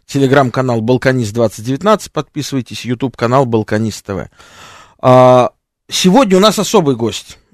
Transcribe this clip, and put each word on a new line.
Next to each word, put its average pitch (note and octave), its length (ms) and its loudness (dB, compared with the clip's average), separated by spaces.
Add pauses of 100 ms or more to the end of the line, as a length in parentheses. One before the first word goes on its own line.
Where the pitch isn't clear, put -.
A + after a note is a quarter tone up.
Telegram-канал C3 760 0
"Балканист B2 520 -2
двадцать A2+ 320 -2
девятнадцать", E3+ 460 -2
подписывайтесь, C3+ 720 -8
YouTube-канал B2 640 -2
"Балканист A2 580 -4
Т G2+ 80 -10
В". D#2+ 160 -8 (680)
А, B2+ 500 4 (400)
сегодня F#3+ 480 2
у F3+ 40 4
нас G#3+ 180 2
особый D#3+ 360 0
гость. A2+ 440 -8 (140)